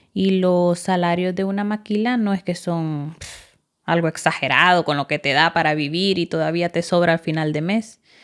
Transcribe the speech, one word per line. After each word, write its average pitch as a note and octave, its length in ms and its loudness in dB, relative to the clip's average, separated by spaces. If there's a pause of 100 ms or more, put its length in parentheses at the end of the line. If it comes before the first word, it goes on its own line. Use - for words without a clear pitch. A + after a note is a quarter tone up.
(140)
Y F#3+ 260 2
los F3 400 2
salarios F3+ 560 0
de F#3+ 80 -4
una G3 200 -4
maquila G#3+ 540 -2
no G#3 160 0
es F#3 80 -2
que F3 140 -4
son, D#3+ 640 -4
pf, - 380 -20 (260)
algo E3+ 240 0
exagerado D#3+ 760 2
con D3+ 140 -2
lo C#3+ 100 -4
que D3 120 -2
te C#3+ 140 0
da D#3+ 200 4
para D#3 220 2
vivir E3+ 420 0
y E3+ 80 0
todavía E3 440 -2
te E3+ 120 -2
sobra F3 320 2
al E3 60 0
final D#3 340 -2
de D3+ 80 -4
mes. G#3 380 -4 (240)